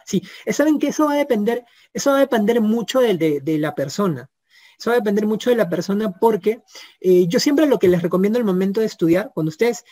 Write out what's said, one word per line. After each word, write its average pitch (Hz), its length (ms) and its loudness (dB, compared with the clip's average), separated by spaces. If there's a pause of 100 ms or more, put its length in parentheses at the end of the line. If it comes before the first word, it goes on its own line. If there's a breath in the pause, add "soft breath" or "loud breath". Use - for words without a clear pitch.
sí. - 180 -4 (220 loud breath)
Eh, 220 80 -4
saben 294 260 2
que 294 100 -2
eso 302 180 0
va 285 80 0
a - 20 0
depender, 240 480 -2 (300 soft breath)
eso 240 160 -2
va 277 80 2
a - 20 4
depender 233 400 2
mucho 226 400 0
de, 226 160 2
de, 156 240 0
de 156 180 -2
la 151 160 -4
persona. 143 560 -4 (480 soft breath)
Eso - 120 -4
va 240 60 2
a 240 40 0
depender 208 260 0
mucho 214 220 -4
de 240 80 2
la 196 140 0
persona 196 420 -4
porque, 220 500 0 (380 loud breath)
eh, 185 280 4
yo 233 120 0
siempre 294 260 2
lo 247 120 2
que 185 100 2
les 180 140 2
recomiendo 185 360 0
al 247 60 0
momento 196 360 0
de 220 60 0
estudiar, 180 480 0
cuando 156 140 -2
ustedes 233 440 -2